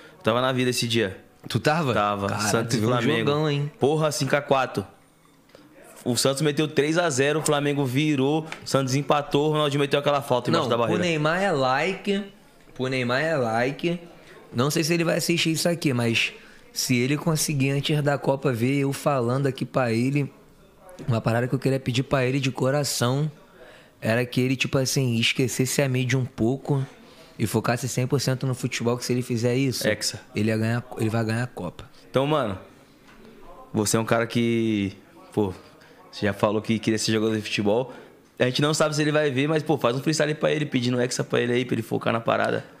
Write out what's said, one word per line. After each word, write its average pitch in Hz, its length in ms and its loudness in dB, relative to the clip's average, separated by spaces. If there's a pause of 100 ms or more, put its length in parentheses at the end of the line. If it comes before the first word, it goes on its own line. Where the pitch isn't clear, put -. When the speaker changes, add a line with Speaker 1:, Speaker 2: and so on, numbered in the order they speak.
(160)
Speaker 1:
Eu - 60 -20
tava 117 180 2
na 131 120 2
vida 127 180 2
esse 123 180 0
dia. 110 300 0 (300)
Speaker 2:
Tu - 120 0
tava? 151 320 2
Speaker 1:
Tava. 104 360 0
Speaker 2:
Caralho, 104 200 -2
Speaker 1:
Santos 113 280 0
e - 20 2
Speaker 2:
tu - 20 -2
viu 107 100 2
um - 20 2
Speaker 1:
Flamengo. 117 260 2
Speaker 2:
jogão, 147 320 0
hein? 143 280 -2
Speaker 1:
Porra, 151 340 2
cinco 139 240 0
a 143 40 4
quatro. 131 460 0 (1200)
O 120 120 -2
Santos 135 260 0
meteu 151 260 0
três 151 280 0
a 175 140 2
zero, 143 300 2
o - 20 -4
Flamengo 143 420 0
virou, 147 600 0 (180)
o - 20 -16
Santos 131 280 0
empatou, 143 560 2
o - 20 2
Ronaldinho 147 280 0
meteu 143 200 2
aquela 143 220 2
falta 123 260 0
embaixo 165 160 2
Speaker 2:
Não, 120 60 0
Speaker 1:
da 117 80 2
barreira. 117 200 2
Speaker 2:
pro 180 80 0
Neymar 160 360 0
é 202 100 2
like, 170 720 0 (500)
pro 127 120 -4
Neymar 131 340 0
é 160 160 0
like. 135 640 0 (520)
Não 123 180 2
sei 165 120 0
se 156 120 2
ele 170 100 2
vai 165 140 2
assistir 160 320 0
isso 160 180 0
aqui, 165 240 0
mas 117 400 0 (400)
se - 240 0
ele 131 220 2
conseguir 147 540 0
antes 147 300 0
da 143 140 2
Copa 135 340 0
ver 123 280 0
eu 139 160 0
falando 135 520 0
aqui 127 200 -4
pra 123 260 0
ele, 131 400 0 (760)
uma 113 140 0
parada 120 260 0
que 127 80 -4
eu 135 40 2
queria 135 200 0
pedir 131 240 -2
pra 131 220 0
ele 131 160 0
de 131 100 0
coração 135 800 0 (720)
era 113 240 2
que 123 160 -2
ele, 127 160 2
tipo 147 220 -2
assim, 127 380 0
esquecesse 127 680 0
a 139 60 0
mídia 127 300 0
um 127 60 0
pouco 135 600 -2 (540)
e 117 80 0
focasse 120 420 0
cem 127 180 -2
por 135 160 0
cento 131 240 -2
no 131 80 -2
futebol, 120 420 -2
que 123 80 -8
se - 80 -2
ele 123 100 0
fizer 120 320 0
isso, 131 320 0
Speaker 1:
Hexa. 107 320 -2 (160)
Speaker 2:
ele 107 140 0
ia 110 80 2
ganhar, 113 260 0 (160)
ele 113 120 0
vai 113 140 0
ganhar 110 180 -2
a 127 40 -4
Copa. - 380 -10 (260)
Speaker 1:
Então, 131 160 2
mano, 127 320 -2 (1120)
você 107 260 0
é - 20 0
um 113 40 -2
cara 113 220 0
que, 113 680 0 (380)
pô, 101 200 0 (580)
você - 160 -6
já 101 60 0
falou 107 280 0
que 110 200 -2
queria 110 180 0
ser - 140 -2
jogador 110 240 0
de 107 60 -4
futebol. 110 500 0 (440)
A 123 100 2
gente 127 140 0
não 147 140 2
sabe 151 220 0
se 151 40 0
ele 151 120 2
vai 151 180 2
ver, 131 160 0
mas, 156 160 0
pô, 156 160 0
faz 123 160 2
um 135 60 -4
freestyle 151 340 0
pra 151 160 0
ele, 151 160 -2
pedindo 123 340 0
hexa 123 220 -2
pra 123 180 0
ele 120 120 0
aí, 123 120 2
pra 123 120 -4
ele 113 60 -2
focar 113 300 -2
na 117 60 2
parada. 113 460 0 (160)